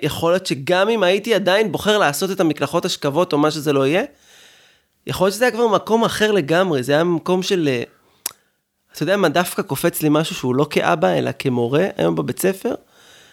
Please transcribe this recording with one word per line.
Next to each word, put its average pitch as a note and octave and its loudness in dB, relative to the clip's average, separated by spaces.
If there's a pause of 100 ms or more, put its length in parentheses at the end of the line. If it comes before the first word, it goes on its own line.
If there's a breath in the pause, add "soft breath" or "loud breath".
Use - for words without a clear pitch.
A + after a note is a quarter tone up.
יכול E3 -2
להיות F#3 0
שגם F3+ 0
אם A3+ 0
הייתי G3+ 2
עדיין F#3+ 2
בוחר G3+ 0
לעשות F3+ 0
את F#3+ -4
המקלחות E3 0
השכבות D#3+ -2
או D3 2
מה D3+ 2
שזה D3 -2
לא C#3 2
יהיה, F3+ 0 (1040 soft breath)
יכול - -2
להיות G3 2
שזה A#3 0
היה B3 2
כבר A#3 0
מקום G#3+ 2
אחר G#3+ 0
לגמרי, E3 2
זה B2+ -2
היה D#3 4
מקום F3+ 0
של, F3+ 0
אה, A#2+ -2 (1120 loud breath)
אתה - -6
יודע F#3 2
מה, F#3 4
דווקא F3 -2
קופץ - -2
לי D#3 2
משהו D#3 0
שהוא B2+ -2
לא D3 2
כאבא, E3+ 0 (100)
אלא B2 -2
כמורה, C3 0 (100)
היום E3 0
בבית D#3+ -4
ספר. F#3+ -2 (600 soft breath)